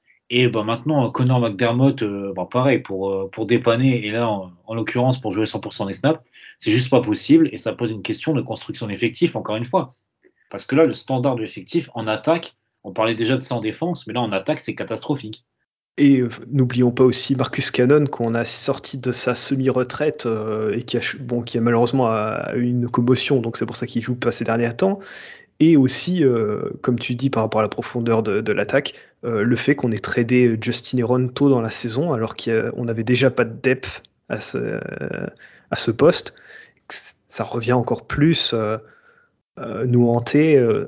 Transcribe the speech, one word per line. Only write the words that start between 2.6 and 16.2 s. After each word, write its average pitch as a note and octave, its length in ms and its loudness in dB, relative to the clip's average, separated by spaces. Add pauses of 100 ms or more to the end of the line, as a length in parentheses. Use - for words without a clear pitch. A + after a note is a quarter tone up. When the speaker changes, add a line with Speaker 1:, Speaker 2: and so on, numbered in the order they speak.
Speaker 1:
pour, G2 300 -4
euh, G2 200 -4
pour A2 160 -6
dépanner, A#2+ 580 2
et G#2+ 60 -6
là, A#2 180 -2
en, G2 220 -4 (160)
en A2 80 -10
l'occurrence, B2 460 0
pour G#2+ 120 -6
jouer G#2+ 140 0
cent G#2+ 140 -6
pour G#2+ 120 -10
cent G#2 140 -6
des G2 60 -6
snaps, D3 280 0 (380)
c'est G#2+ 140 0
juste B2+ 180 2
pas B2 100 6
possible, C#3+ 520 4
et A2 60 -10
ça - 140 -4
pose A#2+ 180 -4
une G#2+ 120 -8
question A#2 320 -4
de B2+ 80 0
construction - 460 -10
d'effectifs, A#2+ 480 0
encore G#2+ 200 -4
une A#2 80 -4
fois. D#3+ 260 -2 (600)
Parce - 160 -10
que - 80 -2
là, D#3+ 100 6
le B2 100 2
standard C3 420 -2
de A2+ 60 -6
l'effectif G#2+ 520 -6
en A2 120 -6
attaque, D#3 480 -2 (300)
on G2 80 -12
parlait A2 220 0
déjà A2+ 220 0
de B2+ 60 -6
ça B2+ 120 -8
en A#2 60 -4
défense, C3 460 -6
mais A2 80 -8
là, B2 60 -2
en A2 120 -2
attaque, C#3+ 280 -2
c'est - 140 -8
catastrophique. A2 720 -8 (540)
Speaker 2:
Et, C#3 220 6